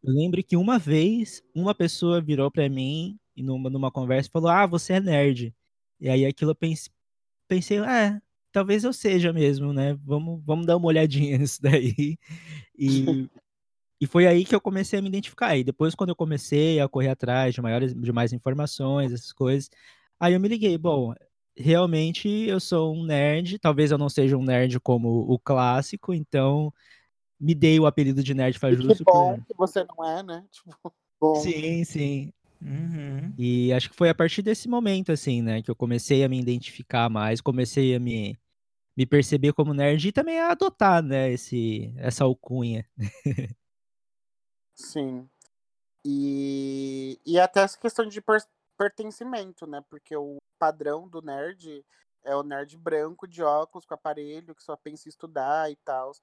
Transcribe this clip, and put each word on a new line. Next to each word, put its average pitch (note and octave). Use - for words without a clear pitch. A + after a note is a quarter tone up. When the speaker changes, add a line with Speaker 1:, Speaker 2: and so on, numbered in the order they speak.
Speaker 1:
eu C3
lembro F3+
que -
uma G#3+
vez, E3+
uma F#3+
pessoa E3+
virou C#3+
pra C#3+
mim D3+
e C3
numa, C3
numa C3+
conversa C3
e -
falou: E3
"Ah, F#3+
você F3
é F#3+
nerd." C#3+
E -
aí C3+
aquilo D3+
eu D3+
pense-, D#3+
pensei: F#3
"É, G#3+
talvez G3+
eu -
seja F3+
mesmo, C#3+
né? C#3
Vamos, D#3
vamos D#3+
dar E3+
uma E3+
olhadinha C#3+
<laughs> -
nisso C#3
daí." C#3+
E, -
Speaker 2:
<laughs> C3+
Speaker 1:
e D3
foi F3
aí F3
que A3
eu G3
comecei F#3+
a G3
me G3
identificar. G3
E C3
depois, D3+
quando F3+
eu E3
comecei D#3
a C#3
correr C3+
atrás B2+
de B2
maiores, A#2+
de A#2+
mais A#2+
informações, C3+
essas A#2+
coisas, C3+
aí F3
eu F#3
me G3+
liguei: G#3+
"Bom, C#3+
realmente E3
eu G#3
sou D#3+
um E3
nerd, D#3
talvez D3+
eu C#3+
não C#3+
seja C3+
um C3
nerd B2+
como A#2
o B2+
clássico, C3
então D3
me D#3+
dei D#3
o D#3
apelido C#3
de C3+
nerd C3
faz B2+
Speaker 2:
E -
que C3
Speaker 1:
justo F3+
Speaker 2:
bom F3+
Speaker 1:
por" A#2
Speaker 2:
que -
você F#3
não -
é, E3
né? F3+
<laughs> -
Tipo, -
bom. D#3
Speaker 1:
Sim, D#3+
sim. C#3+
Speaker 3:
Uhum. D3+
Speaker 1:
E B2
acho B2+
que -
foi E3+
a E3
partir E3+
desse G#3+
momento, G#3
assim, B2+
né, A2+
que -
eu A#2
comecei B2
a C3+
me B2+
identificar A#2+
mais, A2
comecei B2+
a -
me, A2+
me C3
perceber C#3+
como D3
nerd C#3+
e G#3
também E4
a E4+
adotar, G#3
né, C3
esse, A2+
essa B2
alcunha. B2
<laughs> A#2+
Speaker 2:
Sim. C3
E, C3+
e E3+
até F#3
essa G3
questão A3+
de G#3
per-, G#3+
pertencimento, G#3
né? C#3+
Porque D#3
o C#3+
padrão D#3
do E3
nerd D3+
é C#3
o C#3+
nerd C#3+
branco, E3
de E3+
óculos, D#3
com -
aparelho, D3+
que -
só D3+
pensa D#3
em -
estudar D3+
e C#3+
tal. C3+